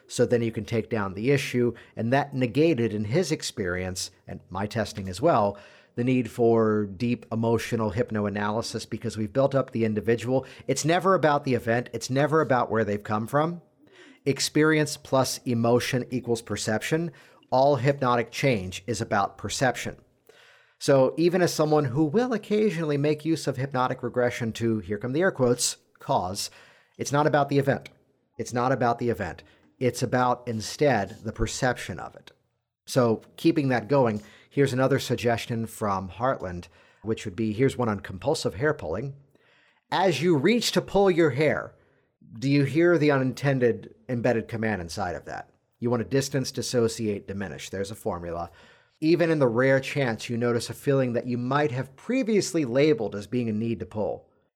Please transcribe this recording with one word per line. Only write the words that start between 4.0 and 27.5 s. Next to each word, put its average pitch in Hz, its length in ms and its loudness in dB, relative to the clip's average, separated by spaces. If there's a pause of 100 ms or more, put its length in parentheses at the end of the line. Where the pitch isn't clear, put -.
and 92 140 -12 (100)
my 95 160 -4
testing 104 440 -6
as 90 100 -10
well, 117 380 2 (380)
the 120 100 -2
need 127 260 0
for 113 540 4
deep 113 480 -4
emotional 113 580 0
hypnoanalysis 104 960 -4
because 107 280 -8
we've 107 160 -4
built 135 200 2
up 131 180 0
the 113 120 0
individual. 113 640 0 (200)
It's 135 200 -2
never 175 280 4
about 147 300 4
the 135 100 0
event. 117 380 0
It's - 180 -8
never 139 300 2
about 123 320 2
where 110 140 2
they've 104 180 -2
come 107 240 -4
from. 160 340 0 (640)
Experience 151 680 2
plus - 480 -2
emotion 120 680 2
equals 120 320 -2
perception. 117 680 -2 (400)
All 139 240 4
hypnotic 127 560 0
change 98 560 -2
is 113 140 -4
about 104 360 0
perception. 113 600 -4 (840)
So 135 360 4
even 170 260 2
as 170 120 2
someone 151 320 2
who 131 180 0
will 226 300 0
occasionally 175 640 0
make 143 260 0
use 160 240 -2
of 127 80 -2
hypnotic 127 480 -2
regression 120 500 0
to, 113 260 0
here 101 180 -4
come 123 160 -6
the 156 80 0
air 190 100 4
quotes, 123 460 0 (220)
cause, 101 500 -4 (480)
it's 120 160 -4
not 147 120 2
about 147 220 4
the 139 100 0